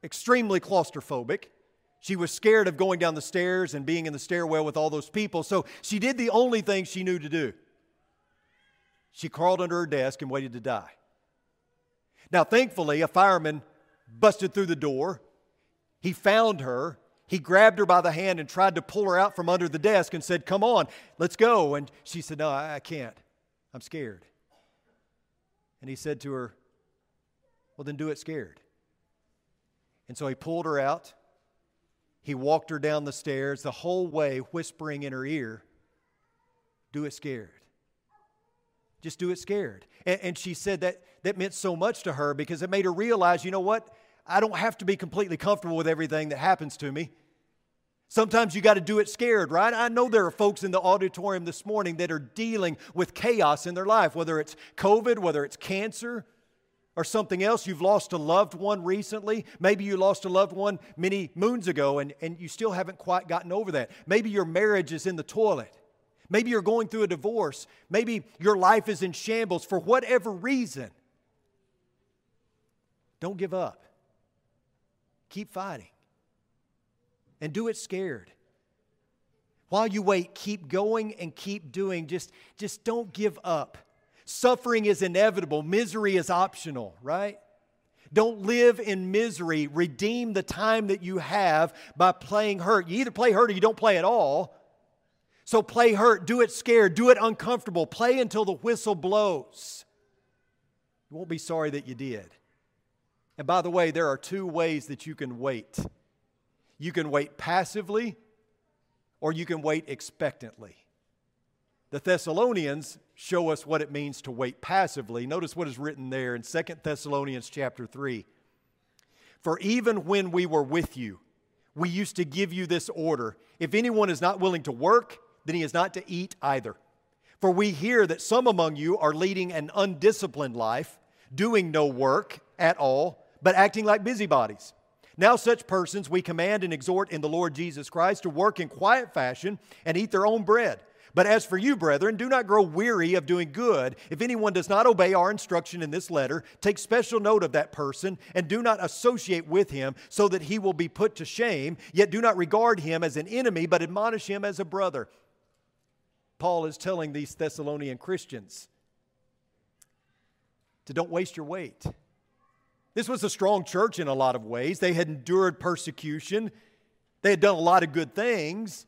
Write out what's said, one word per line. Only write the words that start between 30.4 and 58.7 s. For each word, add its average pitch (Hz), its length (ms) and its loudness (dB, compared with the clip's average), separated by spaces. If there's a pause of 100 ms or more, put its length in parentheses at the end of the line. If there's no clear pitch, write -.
her 147 140 0
out. 143 320 -2 (1080)
He 143 120 -8
walked 147 360 0
her 156 80 -6
down 151 260 -2
the 139 80 -10
stairs 139 500 -6
the 143 80 -8
whole 180 380 -4
way, 147 300 -2
whispering 151 640 -10
in 135 80 -8
her 131 120 -8
ear, 127 380 -8 (1300)
"Do 147 120 -8
it 143 80 -10
scared. 120 380 -12 (1500)
Just 160 160 -12
do 180 120 -4
it 180 80 -6
scared." 165 480 -6 (180)
And, 185 160 -2
and 180 180 -8
she 180 160 -10
said 196 260 -4
that, 180 220 -4 (200)
that 196 160 -2
meant 190 160 -6
so 180 220 -4
much 208 260 -2
to 165 120 -4
her 147 200 -2
because 151 280 -6
it 185 80 -6
made 196 160 0
her 180 60 0
realize, 180 520 2
"You 185 80 -6
know 190 80 -2
what? 214 280 -2 (380)
I 190 140 4
don't 214 160 0
have 214 220 0
to 190 60 -12
be 190 120 0
completely 175 400 -4
comfortable 180 400 -2
with 160 100 0
everything 156 440 -2
that 135 80 -6
happens 160 400 0
to 143 120 -8
me." 147 200 -8 (1040)
Sometimes 220 440 2
you 208 40 -2
gotta 208 200 8
do 202 180 0
it 208 100 0
scared, 208 440 0
right? 202 200 4
I 233 140 0
know 240 220 2
there 208 180 4
are 165 60 -2
folks 202 320 0
in 185 80 -2
the 185 80 2
auditorium 185 640 0
this 170 200 -10
morning 202 340 -2
that 170 120 -2
are 156 80 -2
dealing 190 580 -4 (160)
with 175 220 -2
chaos 185 520 2
in 175 80 -8
their 185 120 -4
life, 202 300 4
whether 160 240 -2
it's - 160 -10 (200)
covid, 220 440 4
whether 151 240 0
it's 139 120 -12
cancer, 220 720 -8 (680)
or 165 80 -2
something 196 360 -2
else. 208 280 0
You've 165 120 -6
lost 196 320 2
a 180 40 -4
loved 170 380 2
one 196 280 -2